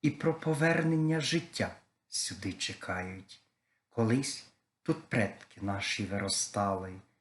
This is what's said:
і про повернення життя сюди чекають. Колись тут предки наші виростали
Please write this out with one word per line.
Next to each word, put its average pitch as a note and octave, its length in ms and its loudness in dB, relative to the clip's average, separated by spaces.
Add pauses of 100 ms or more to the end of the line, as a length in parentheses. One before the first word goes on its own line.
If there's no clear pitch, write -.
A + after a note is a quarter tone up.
і D3+ 80 4
про D#3+ 240 2
повернення D#3+ 840 4
життя - 560 -2 (320)
сюди F#2 440 -4
чекають. - 880 -8 (480)
Колись A#2 560 0 (360)
тут - 220 -2
предки - 560 -2
наші G2 440 -2
виростали G2 960 -2 (200)